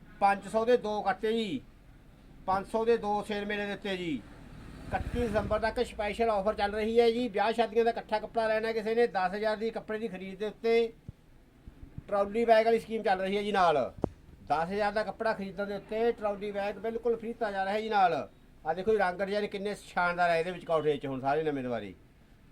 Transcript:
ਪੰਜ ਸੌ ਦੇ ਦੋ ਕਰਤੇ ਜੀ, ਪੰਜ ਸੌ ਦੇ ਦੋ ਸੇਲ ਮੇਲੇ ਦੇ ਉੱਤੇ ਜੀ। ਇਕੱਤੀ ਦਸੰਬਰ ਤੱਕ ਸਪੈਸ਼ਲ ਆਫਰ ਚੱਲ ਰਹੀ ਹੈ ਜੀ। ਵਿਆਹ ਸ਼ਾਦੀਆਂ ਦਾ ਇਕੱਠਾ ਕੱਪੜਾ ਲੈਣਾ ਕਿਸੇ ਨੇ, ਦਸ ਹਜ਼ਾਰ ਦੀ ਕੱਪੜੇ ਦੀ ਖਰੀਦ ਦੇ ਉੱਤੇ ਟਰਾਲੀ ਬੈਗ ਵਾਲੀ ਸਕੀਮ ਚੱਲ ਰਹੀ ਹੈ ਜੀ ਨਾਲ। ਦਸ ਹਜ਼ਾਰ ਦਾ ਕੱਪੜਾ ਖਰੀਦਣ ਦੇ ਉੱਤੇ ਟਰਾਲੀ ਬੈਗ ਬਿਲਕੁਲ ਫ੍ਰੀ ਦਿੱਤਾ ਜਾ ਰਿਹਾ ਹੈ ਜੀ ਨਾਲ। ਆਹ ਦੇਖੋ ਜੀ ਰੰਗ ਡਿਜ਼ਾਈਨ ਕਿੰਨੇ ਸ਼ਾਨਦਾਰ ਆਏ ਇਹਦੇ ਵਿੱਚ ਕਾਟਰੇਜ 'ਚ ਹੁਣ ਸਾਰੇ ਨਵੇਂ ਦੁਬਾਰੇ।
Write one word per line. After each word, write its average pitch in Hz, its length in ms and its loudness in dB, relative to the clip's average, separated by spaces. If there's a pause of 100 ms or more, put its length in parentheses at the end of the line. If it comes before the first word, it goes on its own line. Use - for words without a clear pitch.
(200)
ਪੰਜ 196 280 2
ਸੌ 220 160 2
ਦੇ 240 120 6
ਦੋ 214 260 -2
ਕਰਤੇ 196 300 0
ਜੀ, 208 280 -2 (840)
ਪੰਜ 190 200 0
ਸੌ 226 180 -2
ਦੇ 233 120 4
ਦੋ 208 260 -2
ਸੇਲ 202 240 -4
ਮੇਲੇ 208 200 -4
ਦੇ 202 60 -4
ਉੱਤੇ 196 240 -6
ਜੀ। 165 260 -4 (680)
ਇਕੱਤੀ 233 400 -2
ਦਸੰਬਰ 202 300 0
ਤੱਕ 220 260 0
ਸਪੈਸ਼ਲ 220 460 -2
ਆਫਰ 208 240 2
ਚੱਲ 202 180 -2
ਰਹੀ 220 280 2
ਹੈ 233 100 8
ਜੀ। 240 180 0
ਵਿਆਹ 214 240 2
ਸ਼ਾਦੀਆਂ 226 320 2
ਦਾ 233 60 4
ਇਕੱਠਾ 220 280 0
ਕੱਪੜਾ 220 300 -2
ਲੈਣਾ 220 240 0
ਕਿਸੇ 220 220 -2
ਨੇ, 233 120 4
ਦਸ 190 280 0
ਹਜ਼ਾਰ 214 220 0
ਦੀ 226 140 -2
ਕੱਪੜੇ 220 280 -6
ਦੀ 226 100 -4
ਖਰੀਦ 185 300 -10
ਦੇ 208 80 -4
ਉੱਤੇ 226 460 2 (1160)
ਟਰਾਲੀ 202 360 0
ਬੈਗ 226 200 8
ਵਾਲੀ 226 140 6
ਸਕੀਮ 220 240 -6
ਚੱਲ 190 180 2
ਰਹੀ 190 160 0
ਹੈ 208 60 0
ਜੀ 208 100 -2
ਨਾਲ। 160 420 4 (540)
ਦਸ 160 200 2
ਹਜ਼ਾਰ 202 240 0
ਦਾ 214 100 0
ਕੱਪੜਾ 220 300 -2
ਖਰੀਦਣ 202 340 -6
ਦੇ 202 100 -4
ਉੱਤੇ 220 360 0
ਟਰਾਲੀ 208 380 -4
ਬੈਗ 202 280 -4
ਬਿਲਕੁਲ 226 380 -2
ਫ੍ਰੀ 226 120 -8
ਦਿੱਤਾ 233 220 -4
ਜਾ 196 140 -2
ਰਿਹਾ 196 100 -2
ਹੈ 214 60 0
ਜੀ 220 80 -4
ਨਾਲ। 175 420 4 (360)
ਆਹ 160 80 0
ਦੇਖੋ 190 180 0
ਜੀ 214 60 4
ਰੰਗ 180 220 0
ਡਿਜ਼ਾਈਨ 202 260 -2
ਕਿੰਨੇ 202 280 -6
ਸ਼ਾਨਦਾਰ 175 560 0
ਆਏ 165 100 2
ਇਹਦੇ 175 100 -2
ਵਿੱਚ 170 140 -10
ਕਾਟਰੇਜ 151 360 2
'ਚ 139 60 -6
ਹੁਣ 135 140 -4
ਸਾਰੇ 143 220 0
ਨਵੇਂ 143 200 -2
ਦੁਬਾਰੇ। 110 320 -6 (580)